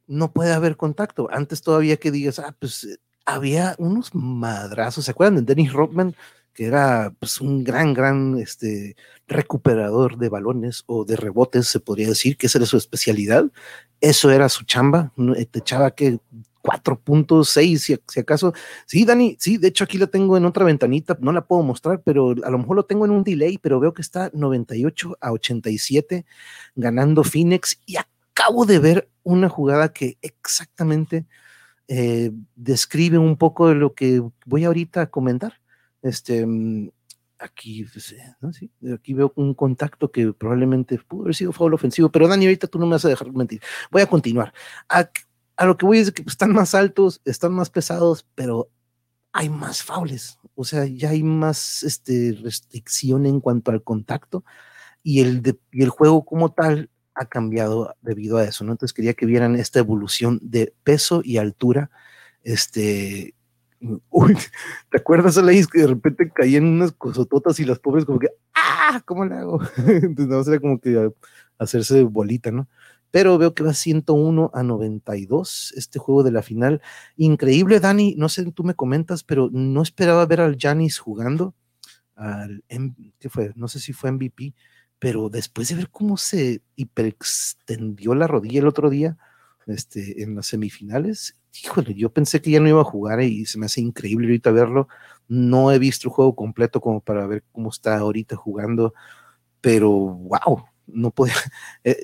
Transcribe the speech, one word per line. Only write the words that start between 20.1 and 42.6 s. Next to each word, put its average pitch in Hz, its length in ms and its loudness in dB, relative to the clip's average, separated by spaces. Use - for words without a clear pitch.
en 175 100 4
otra 180 180 2
ventanita, 147 560 2
no 135 120 0
la 170 140 -2
puedo 175 160 2
mostrar, 156 420 -2
pero 135 380 2
a 127 80 -6
lo 127 80 0
mejor 180 180 -2
lo 196 80 2
tengo 208 200 -2
en 208 80 2
un 202 100 2
delay, 180 360 0
pero 135 220 0
veo 165 140 2
que 170 80 -10
está 180 320 -8
noventa 131 400 -2
y 117 100 -2
ocho 170 360 -6
a 123 120 -6
ochenta 113 380 -6
y 107 80 -4
siete 156 480 -2
ganando 131 500 2
Phoenix, 170 640 0
y 180 100 -10
acabo - 680 -2
de 196 120 8
ver 160 320 4
una 180 260 2
jugada 147 440 0
que 127 300 -8
exactamente, 160 1040 -4
eh, 120 460 -2
describe 151 640 0
un 160 180 4
poco 165 320 4
de 160 60 6
lo 147 200 2
que 127 280 0
voy 143 180 0
ahorita 170 380 -2
a 151 80 -2
comentar. 127 500 -4
Este, 117 440 -4
mm, 110 440 -4
aquí, 110 460 -16
pues, - 280 -20
eh, 127 280 -20
¿no? 160 120 -10
Sí, 190 180 -20
aquí 131 220 -10
veo 139 220 0
un 139 180 -2
contacto 139 560 -4
que 113 220 -2
probablemente 127 640 -2
pudo 196 240 -14
haber 170 120 -2
sido 180 180 -4
foul 165 220 0
ofensivo, 156 360 2
pero 165 180 6
Dani, 190 180 4
ahorita 185 200 2